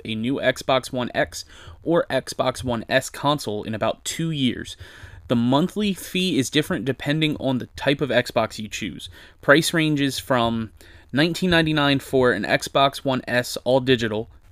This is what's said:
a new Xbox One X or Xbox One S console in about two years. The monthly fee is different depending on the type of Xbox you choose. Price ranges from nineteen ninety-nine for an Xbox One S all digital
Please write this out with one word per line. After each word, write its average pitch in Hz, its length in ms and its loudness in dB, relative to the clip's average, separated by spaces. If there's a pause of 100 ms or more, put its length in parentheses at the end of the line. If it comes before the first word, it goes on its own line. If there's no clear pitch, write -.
a 110 80 -6
new 117 220 -2
Xbox 127 560 0
One 123 220 -4
X - 320 -4 (380)
or 165 260 2
Xbox 127 540 -2
One 117 260 -2
S - 200 0
console 143 540 -2
in 110 120 -4
about 107 280 -2
two 165 280 -4
years. 135 440 -2 (540)
The 120 60 2
monthly 156 580 2
fee 185 440 -2
is 135 120 0
different 151 360 -2
depending 151 520 -2
on 131 200 -2
the - 180 -6
type 143 260 -2
of 135 80 -2
Xbox 117 500 0
you 107 80 -8
choose. - 420 -10 (320)
Price 147 320 6
ranges 151 460 0
from 117 520 0 (400)
nineteen 165 380 2
ninety-nine 156 500 4
for 127 340 4
an 101 100 -4
Xbox 139 600 0
One 131 240 0
S 123 360 -2
all 127 160 4
digital 117 500 0 (220)